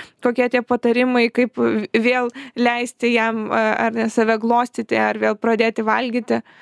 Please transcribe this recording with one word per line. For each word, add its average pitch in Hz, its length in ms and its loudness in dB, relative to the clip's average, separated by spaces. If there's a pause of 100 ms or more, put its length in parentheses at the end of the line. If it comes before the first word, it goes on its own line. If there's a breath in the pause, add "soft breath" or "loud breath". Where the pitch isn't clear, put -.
(260 loud breath)
Kokie 247 240 0
tie 247 160 0
patarimai, 247 640 2
kaip 247 320 0
v-, 226 240 0 (160)
vėl 247 320 0 (240 loud breath)
leisti 240 560 0
jam, 226 320 0
e, 226 180 0 (220)
ar 226 80 -2
ne 226 160 -2
save 220 320 0
glostyti, 233 560 -2
ar 214 240 0
vėl 214 160 0
pradėti 226 480 0
valgyti? 226 560 -2 (200 soft breath)